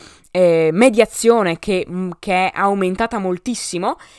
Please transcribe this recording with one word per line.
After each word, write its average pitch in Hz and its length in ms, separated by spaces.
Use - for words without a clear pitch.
eh, 165 420
mediazione 214 880
che, 185 300
mm, 180 300
che 185 320
è - 40
aumentata 196 640
moltissimo, 190 800